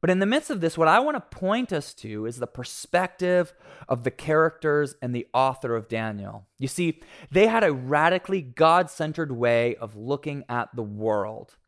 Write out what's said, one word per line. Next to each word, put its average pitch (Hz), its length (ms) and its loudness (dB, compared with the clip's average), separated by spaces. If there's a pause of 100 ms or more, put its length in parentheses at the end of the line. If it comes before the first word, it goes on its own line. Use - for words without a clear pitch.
But 160 80 0
in 185 100 4
the 196 60 2
midst 262 240 0
of 214 140 -4
this, 165 160 0
what 160 100 4
I 160 120 6
want 294 160 0
to - 220 -12
point 208 360 -2
us 147 220 -6
to 107 280 -8
is 120 140 -8
the 120 80 -4
perspective 180 1040 -2 (340)
of 127 160 -2
the 127 80 -2
characters 151 920 0
and 123 120 -4
the 120 200 -6
author 131 420 0
of 110 120 -6
Daniel. 101 580 -6 (100)
You 131 120 -6
see, 170 340 -2 (280)
they 190 180 6
had 226 140 2
a 165 120 4
radically 160 680 0
God-centered 160 920 2
way 120 460 2
of 110 200 -12
looking 139 520 -6
at 120 260 -4
the 120 80 -6
world. 107 840 -4